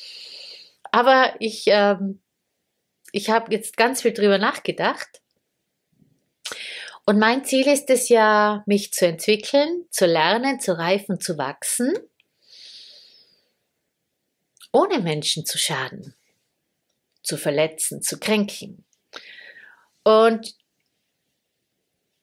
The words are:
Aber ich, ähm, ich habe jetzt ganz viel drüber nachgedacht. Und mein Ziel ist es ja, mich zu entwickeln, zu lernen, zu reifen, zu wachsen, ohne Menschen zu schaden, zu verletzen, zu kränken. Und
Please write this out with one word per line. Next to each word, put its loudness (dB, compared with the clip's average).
Aber 4
ich, -6
ähm, 2
ich -4
habe 0
jetzt -6
ganz 2
viel 0
drüber 2
nachgedacht. -4
Und 4
mein 2
Ziel 2
ist 2
es 2
ja, 4
mich -2
zu 2
entwickeln, 0
zu 0
lernen, 0
zu -4
reifen, -2
zu -6
wachsen, -4
ohne 2
Menschen -4
zu -6
schaden, -6
zu -6
verletzen, -4
zu -6
kränken. -4
Und 4